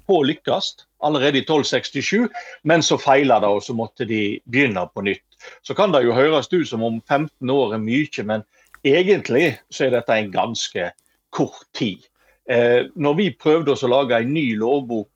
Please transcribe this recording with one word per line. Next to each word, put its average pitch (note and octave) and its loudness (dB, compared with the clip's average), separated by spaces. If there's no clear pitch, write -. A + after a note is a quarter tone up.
på F#3 4
å C3+ 2
lykkes B2+ -4
allerede C#3+ 0
i - -8
tolv D3 2
sekstisju, D#3+ -2
men D#3 4
så D3 0
feilet C3+ 4
det, G2+ 0
og G2+ 0
så - -8
måtte A2+ -6
de G#2+ -4
begynne A2+ -2
på G#2+ -10
nytt. - -6
Så C3+ -8
kan G3 2
det C#3 4
jo A#2+ 2
høres C#3 2
ut E3 0
som A2+ -4
om A2+ -4
femten C#3+ -4
år B2+ 0
er A2 -6
mye, A#2+ -4
men G#2+ -4
egentlig D3+ 2
så C3+ 0
er B2 0
dette A#2 0
en G#2+ -2
ganske F#2+ -4
kort - -4
tid. G2+ -6
Eh, A#2+ 2
når D3 0
vi G#3 2
prøvde D3+ 2
oss - -8
å B2 2
lage B2 2
en A#2 -2
ny C#3+ 0
lovbok A#2 -2